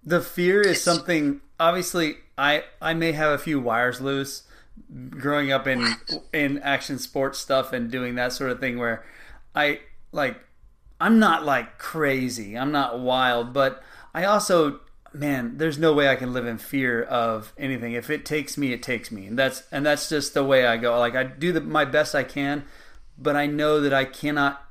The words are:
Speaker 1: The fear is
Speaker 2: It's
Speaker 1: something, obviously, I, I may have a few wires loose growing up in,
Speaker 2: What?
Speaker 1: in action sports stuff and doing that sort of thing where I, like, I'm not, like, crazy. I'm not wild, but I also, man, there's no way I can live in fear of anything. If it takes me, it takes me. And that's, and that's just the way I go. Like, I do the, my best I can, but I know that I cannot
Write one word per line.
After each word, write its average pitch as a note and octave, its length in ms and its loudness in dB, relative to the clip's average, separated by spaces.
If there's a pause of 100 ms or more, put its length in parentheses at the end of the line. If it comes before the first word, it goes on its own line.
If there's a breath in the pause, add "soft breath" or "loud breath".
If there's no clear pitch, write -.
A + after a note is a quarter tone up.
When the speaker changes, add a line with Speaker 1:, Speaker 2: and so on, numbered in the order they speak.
Speaker 1:
The E3 160 2
fear F3+ 400 2
is G3 160 4
Speaker 2:
It's - 60 -2
Speaker 1:
something, D#3 580 2 (180)
obviously, E3+ 600 2 (200)
I, D3 260 2 (160)
I D#3+ 140 -2
may E3 180 0
have D3+ 200 2
a C#3+ 60 0
few D3+ 220 -2
wires A#2+ 400 0
loose C#3 420 -4 (680 soft breath)
growing C#3+ 400 0
up C3+ 160 2
in, C3 140 2
Speaker 2:
What? - 520 -4
Speaker 1:
in C#3+ 260 0
action C#3 400 -2
sports C3+ 400 -4
stuff C3+ 340 0
and A#2+ 180 -4
doing B2 260 -4
that B2 160 -2
sort C3 180 -4
of B2 100 -4
thing B2 180 -4
where A#2 260 -2 (500 loud breath)
I, D3 260 0 (320)
like, C#3 260 -2 (600)
I'm G#3+ 180 6
not, E3+ 260 4
like, C3 340 0
crazy. B2+ 800 -2
I'm C3+ 160 -2
not B2+ 280 0
wild, B2+ 520 0
but C3+ 300 0 (320 loud breath)
I E3 100 -2
also, F#3 560 2 (320)
man, C#3 460 -4
there's D3+ 200 -2
no D#3+ 140 4
way C#3+ 160 4
I C3 80 4
can B2 160 -6
live B2 140 -4
in A2+ 120 -6
fear B2 440 0
of A2+ 560 -2
anything. B2 340 -6
If A#2+ 160 -6
it D3+ 160 -4
takes D3+ 320 -4
me, C#3 160 -2
it A#2 100 -8
takes A#2 280 -6
me. G2 160 -12
And A2+ 120 -6
that's, C3 340 0
and D3 120 -2
that's D3 240 0
just D3 260 -4
the C#3 100 2
way C3+ 220 6
I A#2 100 4
go. A#2+ 220 2
Like, A#2+ 160 2
I C3 100 2
do C3+ 280 -2
the, D#3+ 80 2
my D3+ 240 0
best D3 300 0
I C#3+ 80 2
can, C#3+ 420 -4 (540 loud breath)
but C#3+ 180 0
I D3 100 2
know D3+ 340 2
that C#3+ 120 2
I C3+ 120 4
cannot C#3+ 680 -2